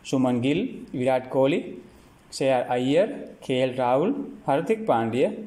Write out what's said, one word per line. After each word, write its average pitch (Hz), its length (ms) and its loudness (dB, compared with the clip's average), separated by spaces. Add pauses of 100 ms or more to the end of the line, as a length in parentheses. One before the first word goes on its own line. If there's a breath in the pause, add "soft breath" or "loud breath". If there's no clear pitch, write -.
ශුමන් 127 380 0
ගිල්, 143 200 0 (300)
විරාට් 127 400 0
කෝලි, 139 300 2 (680 loud breath)
ශ්‍රේයාර් 135 400 0
අයියර්, 135 400 2 (320)
කේ 127 220 -2
එල් 131 120 2
රාහුල්, 127 380 2 (320)
හර්දික් 170 420 0
පාණ්ඩිය 120 420 2 (200)